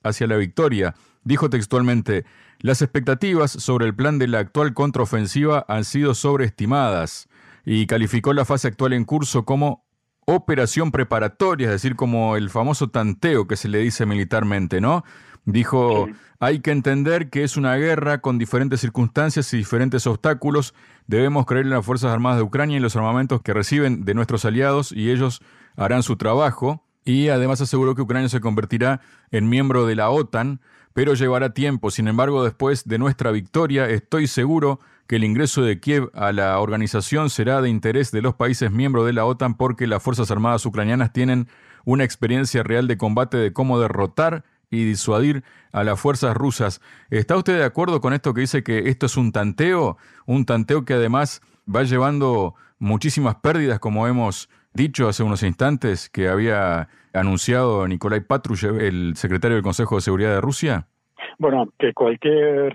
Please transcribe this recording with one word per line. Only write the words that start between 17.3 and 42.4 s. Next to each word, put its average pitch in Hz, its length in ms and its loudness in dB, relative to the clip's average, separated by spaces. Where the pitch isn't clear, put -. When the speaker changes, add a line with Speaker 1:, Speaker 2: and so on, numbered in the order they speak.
Speaker 1:
que 143 120 -2
es 143 140 -4
una 135 200 0
guerra 147 420 0
con 127 200 -2
diferentes 127 420 0
circunstancias 127 760 0
y - 20 0
diferentes 120 500 0
obstáculos. 139 680 -2
Debemos 131 400 2
creer 127 180 0
en 135 60 -2
las 120 160 0
Fuerzas 123 260 0
Armadas 120 240 0
de 117 80 2
Ucrania 143 320 -2
y 139 40 0
los 117 160 0
armamentos 120 440 0
que 101 140 -2
reciben 123 500 0
de 98 80 0
nuestros 113 320 -2
aliados, 135 480 0
y 110 180 -2
ellos 123 300 0
harán 120 280 0
su 117 140 -2
trabajo". 131 680 0
Y 139 280 2
además 131 320 0
aseguró 131 320 0
que 131 80 -4
Ucrania 123 260 -2
se 120 140 -2
convertirá 117 580 0
en 110 180 2
miembro 127 380 2
de 110 100 0
la 107 140 2
otan, 131 500 -2
pero 139 220 2
llevará 127 400 0
tiempo. 135 360 -2
"Sin 110 180 -2
embargo, 127 360 2
después 135 420 -2
de 113 120 -4
nuestra 127 320 0
victoria, 135 580 0
estoy 143 380 -2
seguro 139 540 0
que 117 80 0
el 110 80 2
ingreso 131 380 0
de 104 180 0
Kiev 143 320 0
a 101 200 -2
la 98 280 2
organización 107 680 -2
será 131 320 0
de 123 80 0
interés 113 420 0
de 110 80 -2
los 123 140 0
países 120 360 0
miembros 120 360 0
de 120 80 0
la 113 100 0
otan 123 320 0
porque 127 300 -2
las 107 160 -2
Fuerzas 120 280 -2
Armadas 110 360 0
ucranianas 110 480 0
tienen 123 320 0
una 135 180 2
experiencia 120 580 0